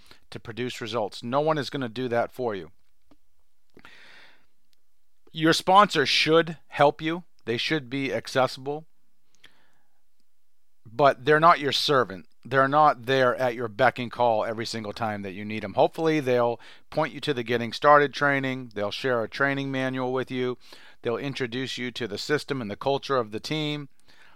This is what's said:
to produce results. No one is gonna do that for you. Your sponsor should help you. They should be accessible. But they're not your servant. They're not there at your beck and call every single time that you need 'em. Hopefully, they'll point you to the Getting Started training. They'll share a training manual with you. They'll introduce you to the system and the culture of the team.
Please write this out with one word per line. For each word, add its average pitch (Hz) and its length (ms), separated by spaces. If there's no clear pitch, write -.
to 110 100
produce 117 400
results. 107 420
No 123 180
one 156 160
is 131 140
gonna 135 180
do 123 200
that 117 240
for 117 240
you. 80 160
Your 160 200
sponsor 185 520
should 160 640
help 151 340
you. 165 220
They 120 120
should 139 320
be 135 240
accessible. 131 720
But 131 320
they're 151 140
not 160 220
your 139 120
servant. 110 540
They're 135 240
not 139 380
there 127 320
at 127 180
your 117 140
beck 113 300
and 120 120
call 113 360
every 113 180
single 107 300
time 107 280
that 98 120
you 104 100
need 107 180
'em. 98 120
Hopefully, 160 460
they'll 123 380
point 147 240
you 139 80
to 147 140
the 120 80
Getting 117 320
Started 147 400
training. 131 600
They'll 101 160
share 123 320
a 104 60
training 139 420
manual 131 400
with 127 200
you. 127 260
They'll 117 160
introduce 127 580
you 123 160
to 117 160
the 98 80
system 139 460
and 101 80
the 101 60
culture 139 420
of 107 120
the 107 100
team. 147 500